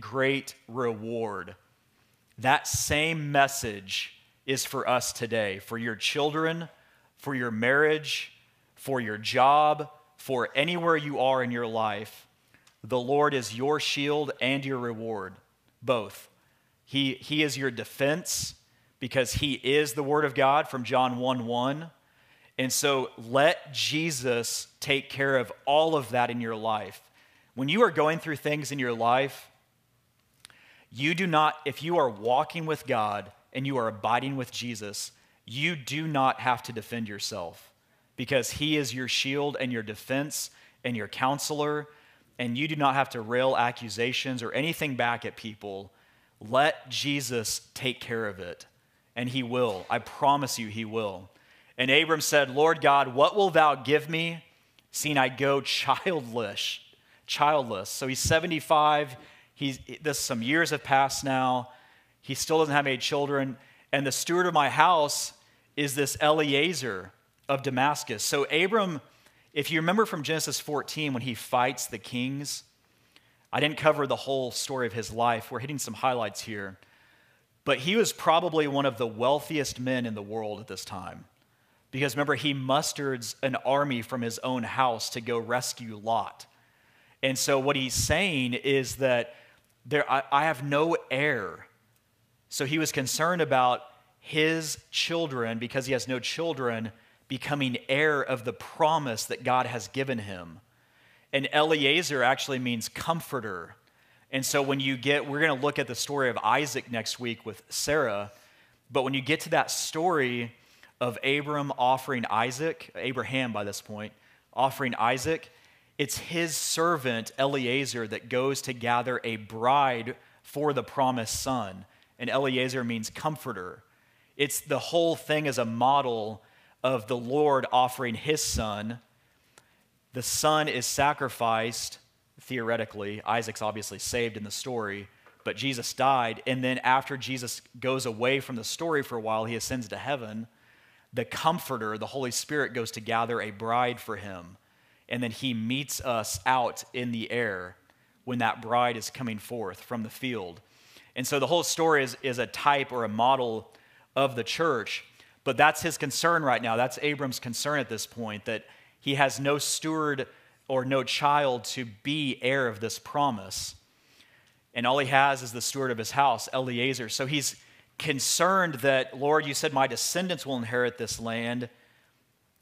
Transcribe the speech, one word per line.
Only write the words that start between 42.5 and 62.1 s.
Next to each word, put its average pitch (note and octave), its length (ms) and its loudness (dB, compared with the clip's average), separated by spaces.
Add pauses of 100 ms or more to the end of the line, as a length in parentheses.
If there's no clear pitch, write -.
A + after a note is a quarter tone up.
you D3 120 -2
do D#3 80 -4
not C#3 180 4
have C3+ 160 2
to B2 100 -8
rail B2 360 2
accusations A#2+ 840 0
or A2+ 100 -6
anything D3+ 420 -2
back A#2+ 300 0
at G#2 120 -8
people. G#2 560 -12 (480)
Let B2 500 2
Jesus A#2+ 720 -4 (100)
take B2+ 280 -6
care A2+ 280 -4
of F#2+ 120 -10
it, F2 260 -14 (480)
and B2 140 -4
he B2+ 140 -2
will. A#2 460 0
I A#2+ 100 0
promise C#3 600 0
you A2+ 100 -8
he A2 160 -8
will. G#2 460 -6 (480)
And B2+ 120 2
Abram D#3 300 6
said, C#3+ 300 4
"Lord D3+ 320 4
God, C#3 320 6
what D#3+ 220 6
wilt F#3+ 180 4
thou D#3 200 6
give C#3 360 2
me, E3 340 -4 (480)
seeing D3+ 240 -2
I C3 140 4
go C#3 320 2
childless?" B2 1200 -2 (460)
Childless. C3 640 2
So - 180 -6
he's C3 120 -2
seventy-five. D3+ 1000 4 (380)
He's, C#3 240 -4 (240)
this, D3 160 -2
some A#2 240 -2
years D3+ 280 2
have D3+ 140 -4
passed C#3 400 2
now. B2+ 460 0 (500)